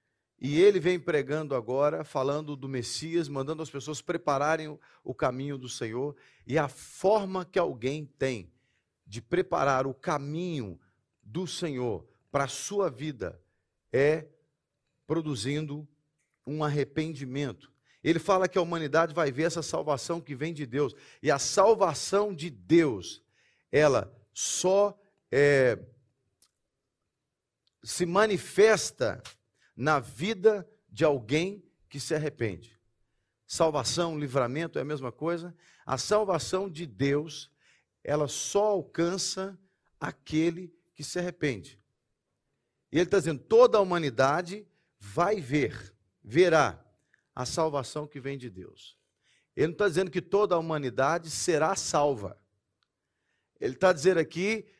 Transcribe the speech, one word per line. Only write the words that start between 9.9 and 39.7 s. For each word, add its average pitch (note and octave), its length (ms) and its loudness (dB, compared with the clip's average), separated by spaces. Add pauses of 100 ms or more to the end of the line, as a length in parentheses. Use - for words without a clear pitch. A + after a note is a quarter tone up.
caminho D3 840 -6 (440)
do D#3+ 240 -8
Senhor B2 600 -6 (240)
para C#3 140 0
a B2+ 40 -4
sua G3 420 -2
vida A#2 520 -8 (500)
é D3+ 360 2 (800)
produzindo D3 840 -4 (580)
um D3+ 160 -4
arrependimento. C#3+ 1120 -4 (320)
Ele E3 140 2
fala F#3 300 2
que F#3 100 -2
a F3+ 40 4
humanidade E3 520 0
vai D3 180 0
ver C#3+ 120 -2
essa D#3+ 180 -2
salvação D3+ 580 -4
que C#3 140 -12
vem D#3 200 -6
de D3 120 -8
Deus. C3 280 -2 (280)
E D3+ 80 2
a C#3 80 4
salvação G3 960 2
de D#3+ 160 -8
Deus, A2+ 720 2 (500)
ela C#3+ 420 4 (180)
só, G3 640 0 (320)
é, C3+ 480 4 (2000)
se - 240 -4
manifesta F#3+ 1160 2 (540)
na D3 220 2
vida F#3 720 0 (200)
de G#2+ 160 -2
alguém D3+ 600 0 (240)
que C#3+ 100 -14
se D#3+ 160 -4
arrepende. C#3 640 -6 (680)
Salvação, D#3+ 720 0
livramento C#3+ 600 -2
é C#3+ 40 -2
a - 20 -4
mesma C#3 260 -6
coisa. E3+ 440 -6 (300)
A C3 120 -4
salvação G3 720 0
de E3 180 -10
Deus, C#3 640 -2 (540)
ela D3 240 0
só - 380 0
alcança F#3+ 920 -2 (400)